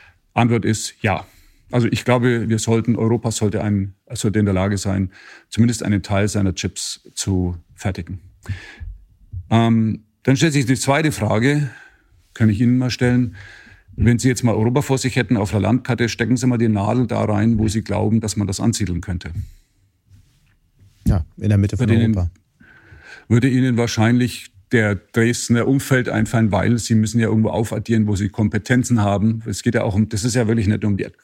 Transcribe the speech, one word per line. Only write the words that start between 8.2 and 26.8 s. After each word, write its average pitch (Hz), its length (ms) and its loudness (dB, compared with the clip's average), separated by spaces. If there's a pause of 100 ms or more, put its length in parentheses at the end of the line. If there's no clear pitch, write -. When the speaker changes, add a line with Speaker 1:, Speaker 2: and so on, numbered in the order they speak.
Speaker 1:
Ähm, 113 520 2 (220)
dann 135 120 4
stellt 160 160 2
sich 139 140 0
die 131 80 2
zweite 143 380 0
Frage, 120 580 0 (640)
kann 110 140 2
ich 104 120 0
Ihnen 123 180 4
mal 127 120 0
stellen. 123 460 0 (580)
Wenn 117 240 4
Sie 131 100 2
jetzt 120 140 0
mal 117 120 4
Europa 123 280 2
vor 135 160 0
sich 120 160 -4
hätten 120 220 0
auf 95 160 -2
der 104 80 0
Landkarte, 117 480 0
stecken 120 280 -2
Sie 127 120 -2
mal 123 100 0
die 113 100 2
Nadel 110 380 0
da 107 160 -2
rein, 107 360 2
wo 110 100 2
Sie 101 140 -2
glauben, 104 380 0
dass 107 160 -6
man 101 120 -2
das 98 100 -4
ansiedeln 90 420 -2
könnte. 87 300 -8 (1800)
Speaker 2:
Ja, 87 180 0 (120)
in 104 140 -2
der 101 80 4
Mitte 104 180 0
von 110 120 0
Speaker 1:
Würde 113 140 4
Ihnen, 113 140 2
Speaker 2:
Europa. 90 140 -2 (1000)
Speaker 1:
würde 120 200 4
Ihnen 127 280 2
wahrscheinlich 117 760 2 (220)
der 107 220 4
Dresdner 117 720 0
Umfeld 131 420 0
einfallen, 110 440 0
weil 104 260 2
Sie 113 160 -2